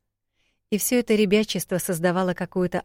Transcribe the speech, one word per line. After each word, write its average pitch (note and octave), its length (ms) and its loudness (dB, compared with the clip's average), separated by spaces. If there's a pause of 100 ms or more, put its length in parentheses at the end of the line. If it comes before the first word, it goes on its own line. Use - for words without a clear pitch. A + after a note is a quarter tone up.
(680)
И G#3 100 0
всё B3 200 0
это A#3 140 0
ребячество G#3 640 2
создавало F3+ 560 0
какую-то F3+ 520 -4